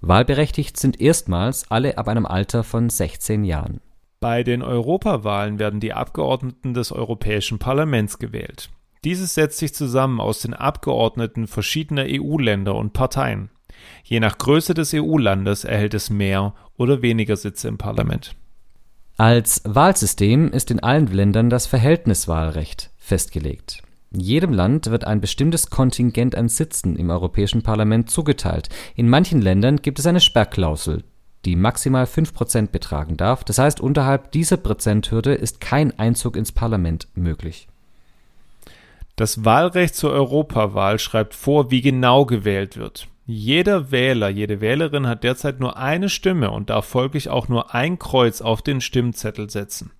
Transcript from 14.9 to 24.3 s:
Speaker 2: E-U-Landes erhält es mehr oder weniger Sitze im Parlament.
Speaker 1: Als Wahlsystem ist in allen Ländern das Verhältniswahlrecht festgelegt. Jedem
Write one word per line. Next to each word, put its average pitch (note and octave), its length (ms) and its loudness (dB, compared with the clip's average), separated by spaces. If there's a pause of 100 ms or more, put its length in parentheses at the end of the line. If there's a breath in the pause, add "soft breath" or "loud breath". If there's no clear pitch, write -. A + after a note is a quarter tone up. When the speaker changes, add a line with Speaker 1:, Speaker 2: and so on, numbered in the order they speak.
Speaker 2:
E-U-Landes G#2+ 720 0
erhält G#2+ 300 -2
es G#2 160 -4
mehr G2+ 440 0 (220 soft breath)
oder B2+ 260 2
weniger A2+ 340 2
Sitze - 300 -8
im A2 100 -6
Parlament. - 600 -4 (800)
Speaker 1:
Als A#2 480 4
Wahlsystem B2 880 4
ist - 180 -2
in A#2 80 0
allen C3+ 300 2
Ländern G2+ 420 4
das A#2+ 160 0
Verhältniswahlrecht F2 1300 0
festgelegt. - 840 -4 (280)
Jedem C3+ 440 0